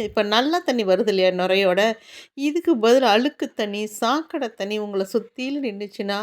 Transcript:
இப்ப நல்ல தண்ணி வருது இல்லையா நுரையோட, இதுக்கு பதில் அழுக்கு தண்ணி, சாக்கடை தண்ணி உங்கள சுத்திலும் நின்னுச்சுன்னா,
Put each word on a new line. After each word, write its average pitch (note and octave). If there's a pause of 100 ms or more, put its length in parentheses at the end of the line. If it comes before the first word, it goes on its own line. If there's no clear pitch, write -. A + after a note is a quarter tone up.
இப்ப G#3+
நல்ல C4+
தண்ணி B3
வருது F#3+
இல்லையா F#3
நுரையோட, F#3 (580)
இதுக்கு D4+
பதில் A#3+
அழுக்கு A#3
தண்ணி, G#3 (100)
சாக்கடை C#4
தண்ணி G#3
உங்கள G3+
சுத்திலும் C4
நின்னுச்சுன்னா, G3+